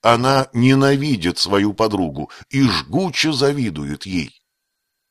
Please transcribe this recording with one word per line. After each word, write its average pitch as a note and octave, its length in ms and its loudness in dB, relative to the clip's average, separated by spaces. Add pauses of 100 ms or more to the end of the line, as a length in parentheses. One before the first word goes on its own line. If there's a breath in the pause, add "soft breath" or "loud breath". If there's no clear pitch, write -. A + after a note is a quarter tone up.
она B2+ 500 2
ненавидит C3+ 840 2
свою G2+ 360 0
подругу F2+ 560 -2 (180 loud breath)
и C3+ 140 0
жгуче B2+ 720 -2
завидует A2+ 760 -4
ей. F2 340 -6 (720)